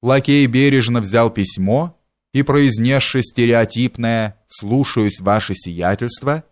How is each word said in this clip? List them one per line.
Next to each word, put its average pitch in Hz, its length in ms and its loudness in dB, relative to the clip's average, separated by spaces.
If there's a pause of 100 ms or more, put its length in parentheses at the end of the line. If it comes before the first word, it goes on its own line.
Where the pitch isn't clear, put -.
Лакей 139 380 2
бережно 123 560 2
взял 113 280 2
письмо 104 640 -2 (380)
и, 135 100 0
произнесши 135 800 2
стереотипное 117 1160 0 (100)
«Слушаюсь, 110 720 -2
ваше 101 340 0
сиятельство» 104 960 -4